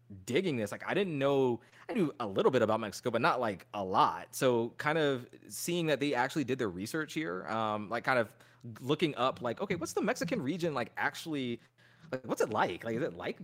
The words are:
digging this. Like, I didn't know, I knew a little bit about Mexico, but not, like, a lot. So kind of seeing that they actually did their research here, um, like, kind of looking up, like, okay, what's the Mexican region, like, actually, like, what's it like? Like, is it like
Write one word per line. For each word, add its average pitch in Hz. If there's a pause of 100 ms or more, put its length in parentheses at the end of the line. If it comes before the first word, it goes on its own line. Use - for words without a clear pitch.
(260)
digging 151
this. 107
Like, 101
I 113
didn't 170
know, 135 (280)
I 247
knew 170
a 117
little 139
bit 127
about 110
Mexico, 110
but 113
not, 151
like, 107
a 104
lot. 95
So 120
kind 151
of 139 (220)
seeing 170
that 143
they 143
actually 131
did 127
their 120
research 107
here, 92
um, 107
like, 120
kind 131
of 110 (460)
looking 143
up, 127
like, 117
okay, 196
what's 311
the 392
Mexican 233
region, 156
like, 120
actually, 131 (520)
like, 131
what's -
it -
like? 104
Like, 113
is 120
it 123
like 90